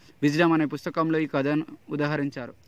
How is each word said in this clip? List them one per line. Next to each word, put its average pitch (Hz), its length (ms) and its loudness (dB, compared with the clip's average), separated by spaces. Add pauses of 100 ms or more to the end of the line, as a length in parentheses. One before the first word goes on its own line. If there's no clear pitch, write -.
(240)
Wisdom 160 300 4
అనే 160 120 4
పుస్తకంలో 160 540 -2
ఈ 156 80 -2
కథను 147 380 0 (240)
ఉదహరించారు. 143 640 -4 (140)